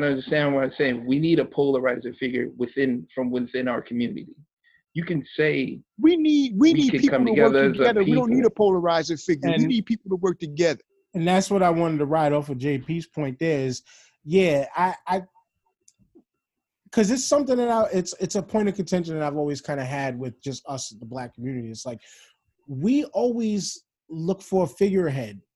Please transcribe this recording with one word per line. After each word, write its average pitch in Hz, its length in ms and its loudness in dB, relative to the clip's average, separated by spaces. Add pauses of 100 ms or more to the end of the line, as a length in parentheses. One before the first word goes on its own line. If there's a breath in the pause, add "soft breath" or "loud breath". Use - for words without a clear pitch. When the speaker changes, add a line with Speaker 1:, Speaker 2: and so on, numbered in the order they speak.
Speaker 1:
understanding 143 520 0
what 135 100 2
I'm 131 120 -4
saying. 123 300 -2
We 135 120 2
need 160 200 4
a 143 80 2
polarizer 127 720 0
figure 123 400 -4
within, 123 560 -2
from 127 160 -4
within 123 380 -4
our 117 120 -4
community. - 480 -6 (640)
You 165 120 -4
can 160 200 -4 (100)
say 151 460 -2 (180)
Speaker 2:
We 330 200 6
need, 294 400 2
we 320 140 6
Speaker 1:
we - 20 2
Speaker 2:
need 285 160 4
Speaker 1:
can - 100 0
Speaker 2:
people 277 180 4
Speaker 1:
come 247 80 4
Speaker 2:
to 226 60 2
work - 200 6
Speaker 1:
together 139 120 4
as 135 60 4
a 127 80 -2
Speaker 2:
together. 214 260 4
We - 80 2
don't 247 180 2
need 247 140 4
Speaker 1:
people. 214 240 2
Speaker 2:
a 185 140 2
polarizer 165 400 0
figure. 151 260 0
We 165 60 2
Speaker 3:
And 247 120 2
Speaker 2:
need 240 200 0
people 214 240 -6
to 185 60 0
work 180 220 -2
together. 151 420 -2 (340)
Speaker 3:
And 165 120 -2
that's 190 240 2
what 196 120 2
I 175 80 6
wanted 165 280 0
to 147 60 0
ride 147 300 2
off 147 160 -2
of 131 80 -6
J 143 180 -2
P's 160 300 -6
point 135 320 -8
there 160 220 0
is, 131 220 -4 (460 soft breath)
yeah, 156 380 2 (100)
I, 185 180 0 (120)
I, 185 160 -2 (1700)
'cause 208 180 2
it's 269 140 -2
something 277 320 2
that 240 120 0
I, 226 240 2
it's, 185 280 -2
it's 185 160 -4
a 190 60 0
point 208 260 -2
of 190 60 -2
contention 170 440 -4
that 151 80 -2
I've 147 100 -4
always 147 240 -2
kinda 139 240 -6
had 135 340 -4
with 127 240 -10
just 131 240 -10
us, 135 240 -10
the 113 160 -18
black 123 280 -12
community. 123 360 -8
It's 110 160 -14
like, 117 140 -10 (680 soft breath)
we 208 400 0
always 226 800 -4 (240)
look 165 340 -4
for 185 220 0
a - 20 2
figurehead. 139 720 -2 (160)